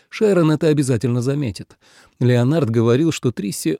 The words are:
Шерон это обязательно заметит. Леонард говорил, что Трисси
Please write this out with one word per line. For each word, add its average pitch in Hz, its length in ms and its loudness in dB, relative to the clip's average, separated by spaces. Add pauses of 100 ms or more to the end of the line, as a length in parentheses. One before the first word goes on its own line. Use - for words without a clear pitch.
Шерон 180 420 2
это 156 160 0
обязательно 127 540 0
заметит. 135 560 -6 (420)
Леонард 123 500 2
говорил, 120 440 2
что - 180 -4
Трисси 185 480 -6